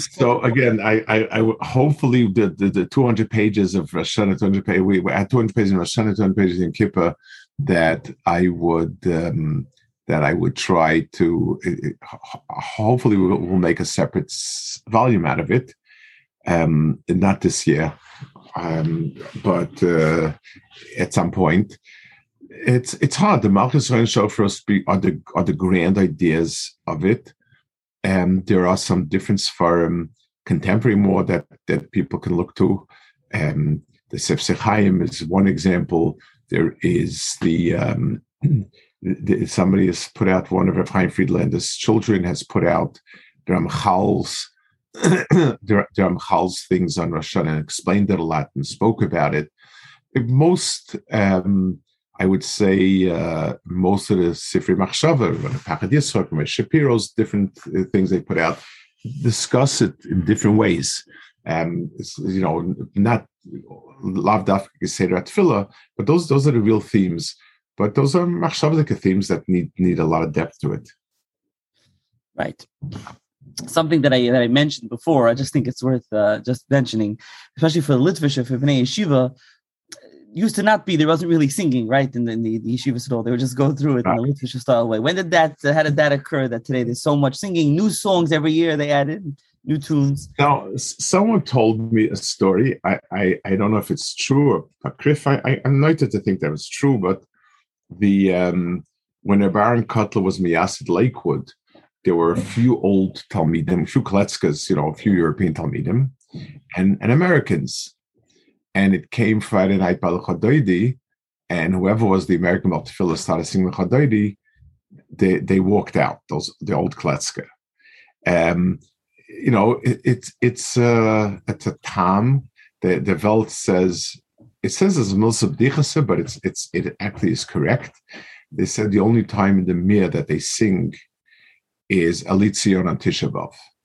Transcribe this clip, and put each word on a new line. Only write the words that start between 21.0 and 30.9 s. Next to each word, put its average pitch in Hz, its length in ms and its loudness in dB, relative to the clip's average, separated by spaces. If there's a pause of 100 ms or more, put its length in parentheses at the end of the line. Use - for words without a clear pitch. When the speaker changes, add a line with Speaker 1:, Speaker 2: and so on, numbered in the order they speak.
Speaker 1:
some - 160 0
point. 92 480 0 (720)
It's, - 460 -2
it's - 200 -2
hard. 165 280 2
The 104 60 4
Malchus 120 400 2
and 117 180 2
Shofar 104 420 0
speak 98 380 -4
are 95 100 2
the, 87 240 -2 (140)
are 92 80 0
the 90 100 0
grand 92 440 2
ideas 82 800 0 (100)
of 82 200 -4
it. - 280 -2 (720)
Um, 92 400 2
there 92 240 2
are 92 80 4
some 90 300 0
different 95 340 -2
Sfarim, 85 720 0 (360)
contemporary 104 520 2